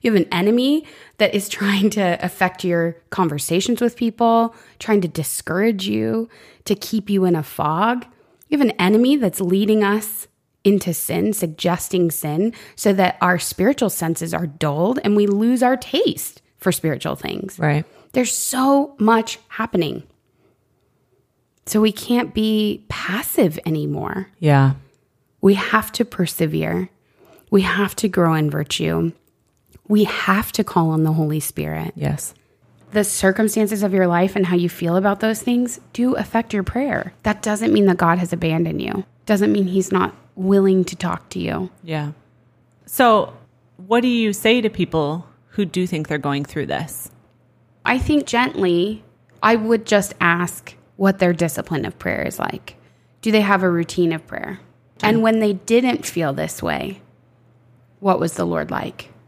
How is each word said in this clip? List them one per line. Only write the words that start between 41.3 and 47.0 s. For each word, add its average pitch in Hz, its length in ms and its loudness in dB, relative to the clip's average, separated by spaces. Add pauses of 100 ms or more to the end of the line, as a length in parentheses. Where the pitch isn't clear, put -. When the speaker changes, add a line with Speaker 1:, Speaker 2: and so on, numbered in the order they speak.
Speaker 1:
to - 100 -10
you. 180 300 -4 (120)
Speaker 2:
Yeah. 151 300 -6 (760)
So 226 460 4 (440)
what 202 260 0
do 254 60 2
you 226 240 0
say 226 280 2
to 220 100 0
people 160 560 -2 (220)
who - 160 -2
do 180 220 -2
think 156 200 -4
they're 151 120 -4
going 143 260 -2
through 147 220 -6
this? - 440 -8 (760)